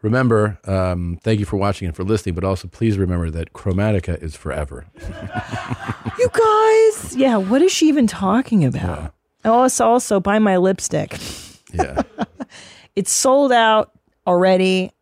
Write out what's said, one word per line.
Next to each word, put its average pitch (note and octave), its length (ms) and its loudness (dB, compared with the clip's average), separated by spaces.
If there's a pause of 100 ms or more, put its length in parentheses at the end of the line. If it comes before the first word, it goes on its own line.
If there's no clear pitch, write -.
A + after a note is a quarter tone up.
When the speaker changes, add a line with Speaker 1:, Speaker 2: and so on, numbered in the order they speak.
Speaker 1:
remember, A2 600 2
um, F2+ 580 -2
thank A2 160 0
you G2 60 -2
for G#2 100 -4
watching G2 320 -2
and D#2 80 -8
for F#2 80 -6
listening, G2+ 300 -2
but F2+ 100 -6
also F#2+ 240 -4
please G#2+ 300 -2
remember F2+ 320 -2
that E2 240 -8
Chromatica F#2+ 680 -2
is D#2 140 -10
forever. C#2+ 580 -8
<laughs> - 20 -20 (1200)
Speaker 2:
You B4 160 0
guys, A4 840 2
yeah, B3+ 200 2
what G3+ 240 2
is F#4+ 120 4
she D#4 160 2
even C#4 180 4
talking G3+ 580 0
about? D#2+ 480 -4 (320)
Speaker 1:
Yeah. G#3+ 60 2
Speaker 2:
Also, B3 340 2
also, A3+ 360 2
buy G3+ 180 0
my G3+ 200 2
lipstick. F3 600 -2 (540)
Speaker 1:
Yeah. - 300 -4 (140)
Speaker 2:
<laughs> A#3 80 -6 (720)
It's G3 160 -4
sold C4+ 380 2
out A3+ 400 4 (340)
already. F#3 760 2